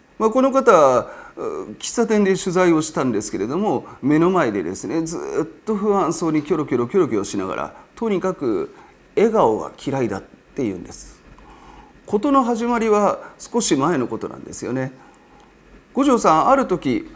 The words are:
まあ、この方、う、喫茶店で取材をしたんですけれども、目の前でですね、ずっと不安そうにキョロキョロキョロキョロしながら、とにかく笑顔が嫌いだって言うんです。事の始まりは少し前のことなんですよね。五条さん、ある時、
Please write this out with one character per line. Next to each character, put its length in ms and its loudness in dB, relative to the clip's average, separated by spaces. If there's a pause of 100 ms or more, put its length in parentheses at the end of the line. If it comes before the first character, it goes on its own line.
(180)
ま 100 0
あ、 20 4
こ 140 2
の 80 2
方、 580 4 (260)
う、 440 -8
喫 160 -8
茶 100 2
店 180 2
で 140 2
取 140 -4
材 220 4
を 100 2
し 80 -6
た 120 -2
ん 80 0
で 100 0
す 100 -6
け 80 -6
れ 80 -4
ど 100 -4
も、 280 -2 (180)
目 160 2
の 100 4
前 220 2
で 100 -2
で 140 -6
す 100 -8
ね、 160 -4
ず 160 -6
っ 480 -6
と 100 -2
不 220 0
安 160 0
そ 140 -2
う 40 0
に 120 0
キ 100 -2
ョ 40 0
ロ 100 -2
キ 80 -2
ョ 20 2
ロ 100 0
キ 100 -2
ョ 20 4
ロ 80 4
キ 80 -2
ョ 40 2
ロ 40 -2
し 160 -8
な 80 -4
が 80 -4
ら、 200 -8 (200)
と 120 -4
に 120 0
か 160 -4
く 400 -4 (400)
笑 160 4
顔 280 4
が 120 -8 (120)
嫌 200 -2
い 60 -2
だ 80 -6
っ 40 -10
て 420 -10
言 100 -4
う 20 -8
ん 80 -12
で 80 -18
す。 280 -16 (840)
事 260 0
の 120 4
始 220 -2
ま 120 0
り 120 0
は 500 0
少 220 -4
し 140 2
前 220 2
の 80 0
こ 140 -8
と 100 -8
な 60 -14
ん 80 -16
で 100 -14
す 100 -10
よ 100 -6
ね。 180 -4 (1000)
五 100 0
条 160 4
さ 140 4
ん、 160 4
あ 60 8
る 120 0
時、 480 -2